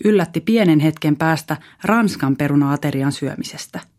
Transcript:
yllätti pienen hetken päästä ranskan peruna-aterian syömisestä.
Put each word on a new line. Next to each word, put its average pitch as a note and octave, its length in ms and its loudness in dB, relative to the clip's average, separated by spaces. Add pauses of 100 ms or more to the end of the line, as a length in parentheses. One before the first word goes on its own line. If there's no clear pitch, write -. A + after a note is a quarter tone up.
yllätti F#3+ 360 0
pienen F#3 400 2
hetken D3+ 360 0
päästä D#3+ 400 0 (280)
ranskan G3+ 520 0
peruna-aterian C#3+ 760 0
syömisestä. - 680 -10 (180)